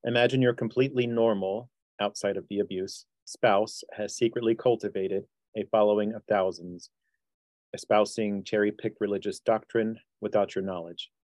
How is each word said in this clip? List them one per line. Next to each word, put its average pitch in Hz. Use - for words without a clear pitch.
Imagine 123
your 120
completely 123
normal, 113
outside 101
of 92
the 101
abuse, 95
spouse -
has 107
secretly 117
cultivated 101
a 107
following 104
of 107
thousands, 90
espousing 104
cherry-picked 104
religious 101
doctrine 113
without 104
your 95
knowledge. 87